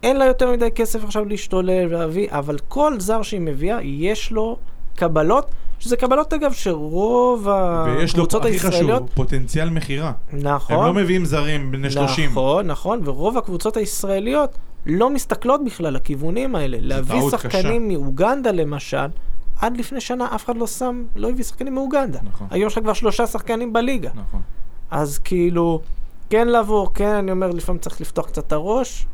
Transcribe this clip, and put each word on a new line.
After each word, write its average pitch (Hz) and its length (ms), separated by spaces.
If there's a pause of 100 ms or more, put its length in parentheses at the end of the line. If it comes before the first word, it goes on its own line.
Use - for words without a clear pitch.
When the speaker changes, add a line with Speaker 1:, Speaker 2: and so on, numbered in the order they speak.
Speaker 1:
אין 254 140
לה 269 100
יותר 254 260
מדי 240 220
כסף 220 300
עכשיו 214 200
להשתולל 185 600
ולהביא, 170 440
אבל 147 280 (100)
כל 285 320
זר 214 220
שהיא 202 180
מביאה, 165 420
יש 151 480
לו 226 260 (380)
קבלות, 170 560 (280)
שזה 240 180
קבלות, 262 360
אגב, 294 200
שרוב 202 960 (380)
Speaker 2:
ויש - 300
לו, 170 60
Speaker 1:
הקבוצות 226 220
Speaker 2:
הכי 214 140
חשוב, 180 140
Speaker 1:
הישראליות 170 420
Speaker 2:
פוטנציאל 139 560
מכירה. 147 420 (200)
Speaker 1:
נכון. 143 440
Speaker 2:
הם 190 80
לא 208 100
מביאים 185 300
זרים 147 480
בני 135 180
שלושים. 139 400
Speaker 1:
נכון, 135 360
נכון, 175 380
ורוב 156 340
הקבוצות 202 380
הישראליות 214 840 (280)
לא 190 240
מסתכלות 277 540
בכלל 165 300
לכיוונים 170 600
האלה. 135 260
Speaker 2:
זה 113 60
Speaker 1:
להביא 135 340
Speaker 2:
טעות - 100
Speaker 1:
שחקנים 220 580
Speaker 2:
קשה. 180 100
Speaker 1:
מאוגנדה, 202 540
למשל, 147 540 (540)
עד 240 160
לפני 240 240
שנה 247 340
אף 214 100
אחד 233 120
לא 233 100
שם, 247 380 (120)
לא 214 140
הביא 254 140
שחקנים 262 300
מאוגנדה. 269 480
Speaker 2:
נכון. 104 280
Speaker 1:
היום 196 160
יש - 120
לך 220 40
כבר 208 100
שלושה 214 340
שחקנים 226 460
בליגה. 240 420
Speaker 2:
נכון. 110 260 (500)
Speaker 1:
אז 147 280
כאילו, 170 640 (500)
כן 233 180
לבוא, 214 460
כן, 208 200
אני 196 160
אומר, 185 200
לפעמים 175 300
צריך - 200
לפתוח 160 260
קצת - 200
את - 60
הראש 208 600